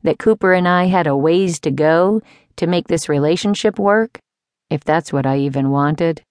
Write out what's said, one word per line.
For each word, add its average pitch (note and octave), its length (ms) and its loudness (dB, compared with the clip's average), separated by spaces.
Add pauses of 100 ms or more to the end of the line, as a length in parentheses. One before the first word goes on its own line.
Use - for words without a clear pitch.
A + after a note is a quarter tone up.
that D#3 160 -2
Cooper G#3+ 320 2
and F3+ 160 2
I F3+ 160 2
had F3+ 240 2
a C#3 80 0
ways E3+ 440 0
to D3+ 120 -2
go E3+ 480 2 (360)
to E3+ 120 -4
make F3 180 0
this E3 220 -4
relationship E3+ 680 0
work, G#3 440 0 (500)
if D3+ 140 -4
that's D#3 280 0
what C#3 140 -2
I C3+ 120 0
even C#3 320 -2
wanted. D3+ 600 -2